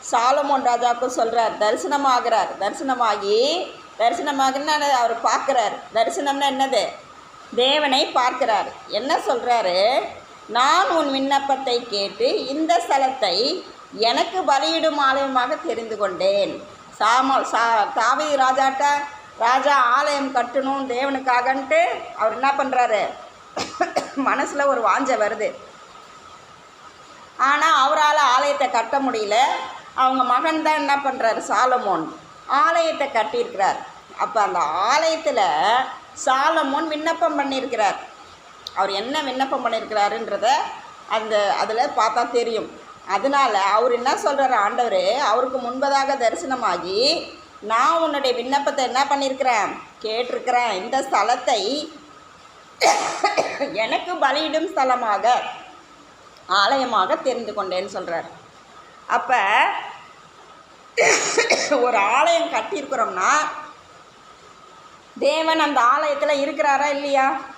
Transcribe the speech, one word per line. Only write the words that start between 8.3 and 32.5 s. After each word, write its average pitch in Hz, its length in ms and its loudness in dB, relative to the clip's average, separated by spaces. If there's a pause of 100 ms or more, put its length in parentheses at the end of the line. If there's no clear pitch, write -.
என்ன 247 300 -2
சொல்றாரு? 233 880 2 (420)
"நான் 285 420 2
உன் 311 220 0
விண்ணப்பத்தை 269 800 0
கேட்டு 226 560 -2
இந்த 320 420 0
ஸ்தலத்தை 262 760 0 (320)
எனக்கு 285 440 0
பலியிடும் 302 580 0
ஆலயமாக 269 580 0
தெரிந்து 226 400 -6
கொண்டேன்." 190 680 -2 (320)
சாம-, 254 540 2
சா-, 226 420 2
தாவீது 277 420 2
ராஜாட்ட, 269 480 2 (540)
ராஜா 262 360 4
ஆலயம் 269 600 2
கட்டணும் 269 560 -2
தேவனுக்காகன்ட்டு 262 920 2 (320)
அவர் 220 160 0
என்ன 262 260 0
பண்றாரு? 247 480 0 (500)
<coughs> - 600 -4
மனசுல 277 500 0
ஒரு 254 140 2
வாஞ்சை 233 320 2
வருது. 214 420 -2 (1800)
ஆனா 285 540 2
அவரால 302 260 2
ஆலயத்தை 269 540 2
கட்ட 233 300 0
முடியல. 220 360 -2 (580)
அவங்க 262 300 2
மகன் 311 380 0
தான் 311 120 2
என்ன 285 220 0
பண்றாரு? 262 420 0
சாலமோன் 214 760 0 (300)
ஆலயத்தை 311 600 0